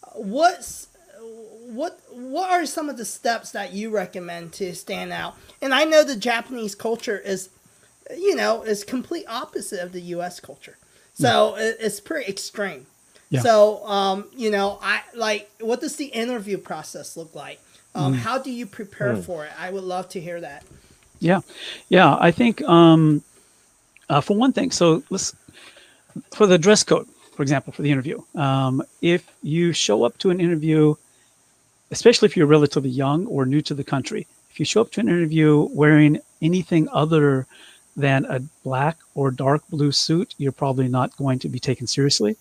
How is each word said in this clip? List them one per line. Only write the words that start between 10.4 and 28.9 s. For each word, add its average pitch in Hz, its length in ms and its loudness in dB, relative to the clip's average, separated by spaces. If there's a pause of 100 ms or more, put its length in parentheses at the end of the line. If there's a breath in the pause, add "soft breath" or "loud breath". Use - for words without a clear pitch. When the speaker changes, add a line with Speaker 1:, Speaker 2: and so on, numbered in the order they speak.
Speaker 1:
culture. - 360 -20 (360 soft breath)
So 214 420 2
Speaker 2:
Yeah. 214 80 -6
Speaker 1:
it, 220 160 -2
it's 214 220 -6
pretty 269 280 -8
extreme. 190 580 -10 (420 soft breath)
Speaker 2:
Yeah. - 120 0
Speaker 1:
So, 214 440 4
um, 196 480 -2
you 240 160 -4
know, 196 320 -2
I, 208 200 -2 (120)
like, 214 460 -4
what 226 220 -4
does - 160 -8
the 294 80 -8
interview 226 520 -6
process 156 600 -14
look 165 180 -16
like? 143 240 -18 (340 soft breath)
Um, 135 200 0
Speaker 2:
Mm. 127 60 0
Speaker 1:
how 226 180 -4
do 262 140 -8
you 240 140 -8
prepare 208 500 -6
Speaker 3:
Mm. 185 100 -6
Speaker 1:
for 160 200 -10
it? 151 140 -16
I 180 100 -10
would 190 140 -10
love 180 260 -8
to 185 120 -12
hear 170 180 -10
that. 143 240 -16 (560 soft breath)
Speaker 2:
Yeah. 170 220 2 (480 loud breath)
Yeah. 180 300 6
I 170 120 6
think, 240 320 0
um, 160 600 6 (880)
uh, 139 120 2
for 202 160 0
one 247 160 2
thing, - 180 -2
so 170 380 2
let's, - 240 -6 (1000 soft breath)
for 214 140 4
the 185 100 6
dress 196 260 4
code, - 240 0 (280)
for - 60 -4
example, 139 320 -2
for - 80 -10
the 147 100 2
interview, 131 300 -2 (140)
um, 135 460 0 (200)